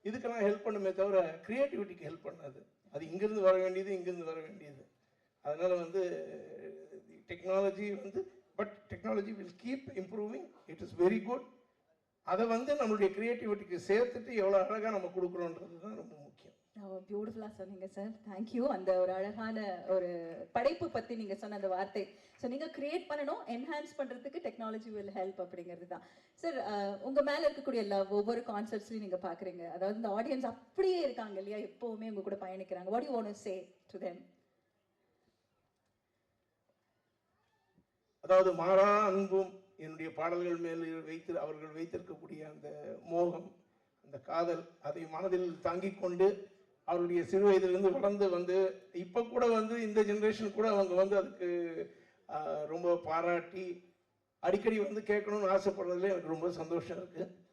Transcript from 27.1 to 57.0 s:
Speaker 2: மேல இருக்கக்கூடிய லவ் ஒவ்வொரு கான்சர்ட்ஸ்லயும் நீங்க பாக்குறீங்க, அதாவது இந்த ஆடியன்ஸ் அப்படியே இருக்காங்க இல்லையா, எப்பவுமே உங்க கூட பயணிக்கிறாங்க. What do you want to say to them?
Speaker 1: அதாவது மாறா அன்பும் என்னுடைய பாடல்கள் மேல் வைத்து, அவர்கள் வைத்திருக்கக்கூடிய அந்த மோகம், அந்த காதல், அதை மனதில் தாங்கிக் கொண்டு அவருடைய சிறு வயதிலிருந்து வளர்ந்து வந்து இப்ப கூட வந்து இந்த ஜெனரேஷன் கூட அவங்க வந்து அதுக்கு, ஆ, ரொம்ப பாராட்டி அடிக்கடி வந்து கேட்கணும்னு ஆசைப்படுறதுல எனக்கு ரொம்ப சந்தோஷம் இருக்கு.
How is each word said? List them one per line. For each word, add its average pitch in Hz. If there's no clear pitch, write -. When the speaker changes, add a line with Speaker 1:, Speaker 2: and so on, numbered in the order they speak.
Speaker 2:
மேல 294
இருக்கக்கூடிய 240
லவ் 196
ஒவ்வொரு 226
கான்சர்ட்ஸ்லயும் 220
நீங்க 185
பாக்குறீங்க, 175
அதாவது 190
இந்த 226
ஆடியன்ஸ் 254
அப்படியே 359
இருக்காங்க 220
இல்லையா, 202
எப்பவுமே 220
உங்க 202
கூட 196
பயணிக்கிறாங்க. 185
What 233
do 294
you 269
want 214
to 208
say 190
to 196
them? 180
Speaker 1:
அதாவது 185
மாறா 190
அன்பும் 190
என்னுடைய 160
பாடல்கள் 175
மேல் 165
வைத்து, 165
அவர்கள் 156
வைத்திருக்கக்கூடிய 160
அந்த -
மோகம், 175
அந்த 139
காதல், 170
அதை 160
மனதில் 175
தாங்கிக் 185
கொண்டு 185
அவருடைய 175
சிறு 196
வயதிலிருந்து 190
வளர்ந்து 196
வந்து 180
இப்ப 185
கூட 240
வந்து 226
இந்த 214
ஜெனரேஷன் 214
கூட 220
அவங்க 196
வந்து 196
அதுக்கு, 180
ஆ, 151
ரொம்ப 170
பாராட்டி 170
அடிக்கடி 208
வந்து 208
கேட்கணும்னு 208
ஆசைப்படுறதுல 190
எனக்கு 175
ரொம்ப 165
சந்தோஷம் 170
இருக்கு. 185